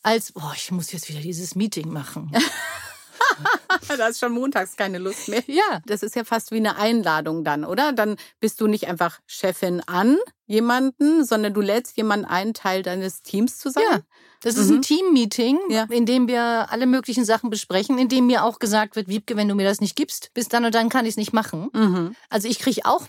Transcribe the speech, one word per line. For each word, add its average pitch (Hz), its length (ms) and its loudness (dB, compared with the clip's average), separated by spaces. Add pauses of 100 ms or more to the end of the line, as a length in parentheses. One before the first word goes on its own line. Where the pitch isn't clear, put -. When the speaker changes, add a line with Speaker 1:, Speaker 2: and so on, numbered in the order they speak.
Speaker 1:
als, 220 340 0
"Oh, 147 180 -8
ich - 160 -10
muss 175 220 -6
jetzt 170 160 -10
wieder 151 120 -10
dieses 170 360 -8
Meeting 185 360 -4
machen." - 400 -10
Speaker 2:
<laughs> - 1600 -2
Da 226 120 2
ist 233 120 -6
schon 233 120 0
montags 240 440 -2
keine 190 220 -2
Lust 190 300 -8
mehr. 220 180 0
Speaker 1:
Ja. 302 400 0
Speaker 2:
Das 208 160 -4
ist 214 140 -4
ja 233 80 -2
fast 226 280 -2
wie 220 40 -2
eine 214 200 0
Einladung 165 680 0
dann, 151 200 0
oder? 262 280 0
Dann 214 240 0 (240)
bist 220 200 -2
du 220 60 2
nicht 208 220 0
einfach 170 380 -2
Chefin 180 600 -4
an 214 320 4 (280)
jemanden, 254 800 2
sondern 208 300 0
du 208 60 0
lädst 202 360 0
jemanden 208 300 0
ein, 196 280 -2
Teil 190 280 -2
deines 185 400 -6
Teams 220 360 -2
zu 269 120 -6
sein? 415 200 2
Speaker 1:
Ja. 196 100 2 (420)
Das 233 140 0
ist 202 140 4
Speaker 2:
Mhm. 311 60 8
Speaker 1:
ein 269 60 4
Team-Meeting, 269 760 2 (120)
Speaker 2:
Ja. 220 200 2
Speaker 1:
in 240 160 2
dem 247 220 4
wir 233 420 0
alle 240 160 0
möglichen 247 380 2
Sachen 220 260 2
besprechen, 208 480 0
in 254 100 2
dem 254 180 4
mir 240 180 4
auch - 140 0
gesagt 214 380 0
wird, 180 120 -6
"Wiebke, 214 280 -4
wenn 208 120 2
du 202 60 0
mir 196 120 2
das 196 140 0
nicht 202 160 -2
gibst, - 380 -6
bis 240 140 -4
dann 240 160 2
und 226 100 0
dann 233 140 2
kann 240 180 0
ich's 220 100 -4
nicht 208 160 -4
machen." 214 400 -2
Speaker 2:
Mhm. 185 420 2 (160)
Speaker 1:
Also 220 180 -2
ich 240 100 -2
krieg - 260 0
auch - 240 2